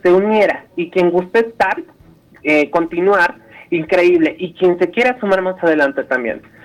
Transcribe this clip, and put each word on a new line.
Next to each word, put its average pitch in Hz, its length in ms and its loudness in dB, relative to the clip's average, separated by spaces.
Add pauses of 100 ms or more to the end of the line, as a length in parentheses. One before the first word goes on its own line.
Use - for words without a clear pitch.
se 180 100 4
uniera 202 540 2 (100)
y 170 140 -6
quien 180 200 0
guste 180 280 0
estar, 226 420 -2 (640)
eh, 151 280 0
continuar, 175 680 0 (340)
increíble, 175 680 2
y 175 140 -8
quien 180 260 0
se 175 120 0
quiera 247 300 -2
sumar 190 200 0
más 185 240 -6
adelante 143 400 0
también. 123 380 -4 (220)